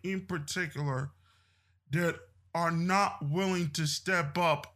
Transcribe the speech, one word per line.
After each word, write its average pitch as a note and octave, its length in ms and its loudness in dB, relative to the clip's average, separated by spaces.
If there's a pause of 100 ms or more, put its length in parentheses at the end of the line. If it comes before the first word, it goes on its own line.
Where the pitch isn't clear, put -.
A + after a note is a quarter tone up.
in F#3+ 200 -2
particular D3 880 -4 (800)
that E3 260 0 (380)
are E3 160 2
not F3+ 480 2 (120)
willing F3+ 400 2
to D#3 160 -2
step E3+ 520 0
up E3 380 2